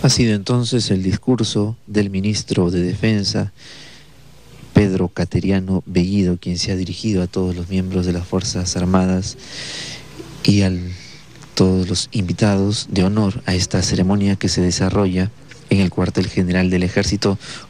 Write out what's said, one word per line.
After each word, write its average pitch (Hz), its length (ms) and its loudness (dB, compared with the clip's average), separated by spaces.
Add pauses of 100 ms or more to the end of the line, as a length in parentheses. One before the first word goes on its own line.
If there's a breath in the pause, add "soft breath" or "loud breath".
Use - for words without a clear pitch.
Ha - 20 6
sido 113 260 4
entonces 120 540 0
el 95 140 2
discurso 107 720 0 (100)
del 104 240 0
ministro 98 640 0
de 90 100 0
Defensa, 101 720 0 (1200 loud breath)
Pedro 95 360 4
Cateriano 95 760 0
Bellido, 90 540 2
quien 90 180 -4
se 101 140 -4
ha 95 60 -2
dirigido 92 440 -2
a 90 60 -2
todos 90 300 -2
los 87 100 -6
miembros 92 380 -2
de 90 80 0
las 87 120 -4
Fuerzas 90 520 -4
Armadas 92 600 0 (1080 loud breath)
y 101 160 4
a 92 100 2 (840 loud breath)
todos 92 340 2
los - 240 -2
invitados 101 760 0
de 92 140 2
honor 101 420 2
a 92 80 -2
esta 90 280 0
ceremonia 98 560 2
que 95 100 -2
se 92 140 0
desarrolla 92 680 2 (400)
en 98 120 4
el 90 80 2
cuartel 90 400 0
general 92 400 0
del 90 140 2
Ejército, 101 540 0 (320 loud breath)